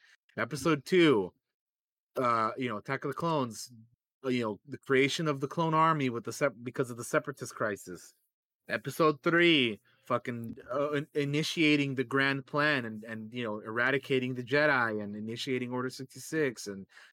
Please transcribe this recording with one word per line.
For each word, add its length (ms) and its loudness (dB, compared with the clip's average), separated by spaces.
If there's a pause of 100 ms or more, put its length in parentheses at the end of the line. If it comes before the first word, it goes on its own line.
(380)
Episode 480 0
two, 480 6 (840)
uh, 400 2
you 120 -2
know, 80 -6
Attack 280 -6
of 40 -2
the 60 -4
Clones, 560 -2 (540)
uh, 40 -2
you 140 2
know, 240 -2
the 120 -12
creation 480 2
of 140 -2
the 60 -2
clone 260 -2
army 360 4
with 160 -4
the 80 -8
sep-, 200 0 (100)
because 280 -2
of 60 -10
the 60 -8
Separatist 520 -4
crisis. 580 -6 (560)
Episode 540 0
three, 560 4 (260)
fucking, 500 -4 (180)
uh, 180 -2
in-, 240 -2
initiating 800 2
the 80 0
grand 420 0
plan 400 0
and, 180 -10
and, 300 -12
you 100 -6
know, 220 -4
eradicating 720 0
the 80 -6
Jedi 600 2
and 120 -8
initiating 560 -6
Order 180 -2
sixty-six 800 -4
and 180 -10 (280)